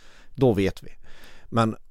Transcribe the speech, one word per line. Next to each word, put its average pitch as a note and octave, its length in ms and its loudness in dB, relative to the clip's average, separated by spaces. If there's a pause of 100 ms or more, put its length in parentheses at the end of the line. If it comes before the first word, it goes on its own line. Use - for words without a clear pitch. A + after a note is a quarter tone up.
(360)
Då A#2+ 180 6
vet F#2+ 300 2
vi. - 60 -12 (560)
Men A2+ 300 2 (160)